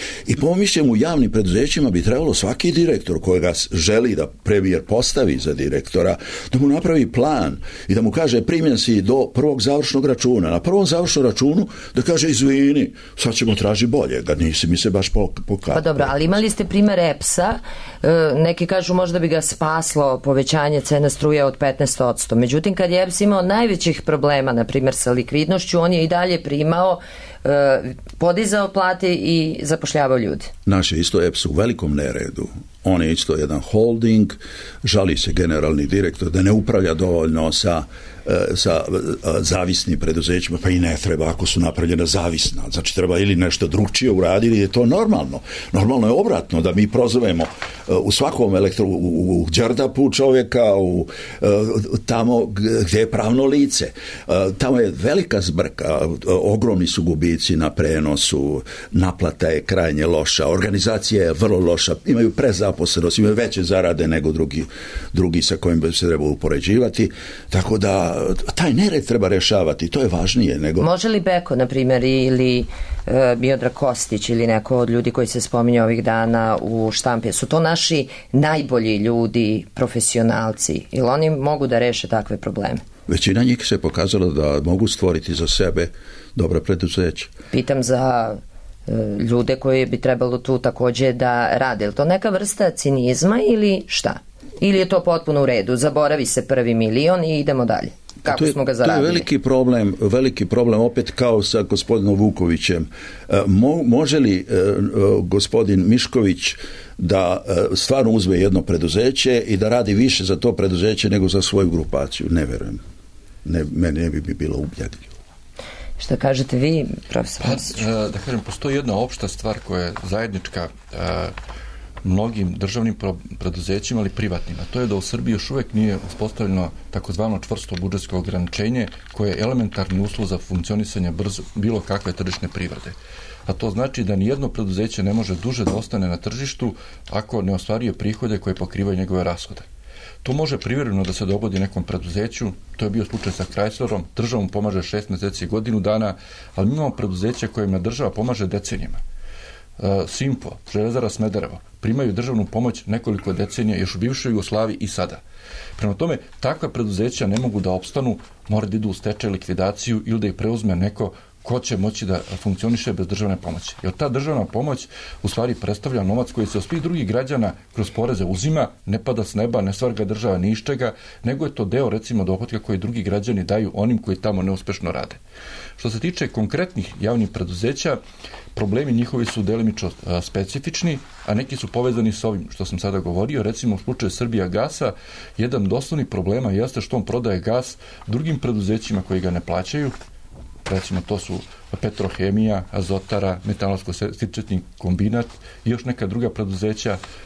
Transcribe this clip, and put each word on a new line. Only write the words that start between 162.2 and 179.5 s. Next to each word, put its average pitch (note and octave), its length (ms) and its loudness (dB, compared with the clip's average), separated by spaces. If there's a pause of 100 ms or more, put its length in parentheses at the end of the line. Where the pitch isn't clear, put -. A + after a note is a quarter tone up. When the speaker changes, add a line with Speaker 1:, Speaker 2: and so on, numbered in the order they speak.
Speaker 3:
funkcioniše A2+ 560 -2
bez F2+ 140 -4
državne F#2+ 300 -2
pomoći. E2+ 460 -10
Jer F#2 100 -4
ta D3 160 -4
državna C3+ 360 -2
pomoć B2+ 440 -4 (340)
u G#2 60 -4
stvari A#2+ 260 -2
predstavlja G#2 480 -4
novac A#2 300 -2
koji A2 140 -2
se G#2 120 -4
od F#2 60 -4
svih E3 180 -4
drugih E3 240 -2
građana A#2+ 460 -2 (220)
kroz G#2 160 -4
poreze A2+ 340 -2
uzima, A#2 440 0 (180)
ne G2+ 180 -4
pada A2+ 200 -2
s - 100 -12
neba, A#2 260 0
ne G2 120 -2
stvara A#2+ 220 -2
ga G#2+ 100 -4
država G#2 340 -2
ni F#2+ 120 0
iz A2 80 0
čega, B2 360 -4 (300)
nego C#3 220 -2
je C#3 80 -8
to A2+ 100 -4
deo, A#2 260 0
recimo, A2 340 -2
dohotka F#2+ 340 -2
koji G2+ 200 -4
drugi G#2+ 240 -4
građani G2+ 420 -2
daju G2+ 300 -2
onim G#2+ 240 0
koji G2 180 -4
tamo F#2+ 260 -2
neuspešno F#2 500 -4
rade. - 240 -8 (600)
Što A#2 140 -6
se A2 100 -6
tiče F3 280 -4
konkretnih B2 720 -4
javnih G#2+ 280 0
preduzeća, A2 680 -4 (580)
problemi A#2 380 -2
njihovi A#2 320 0
su A2+ 180 -4
delimično, G#2 480 -2 (160)